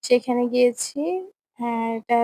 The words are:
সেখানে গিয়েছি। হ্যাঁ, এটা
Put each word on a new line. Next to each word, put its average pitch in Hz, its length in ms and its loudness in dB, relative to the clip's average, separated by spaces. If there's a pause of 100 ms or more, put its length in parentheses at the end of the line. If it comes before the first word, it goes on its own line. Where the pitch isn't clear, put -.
সেখানে 247 440 2
গিয়েছি। 247 540 0 (540)
হ্যাঁ, 233 400 -4
এটা 226 300 0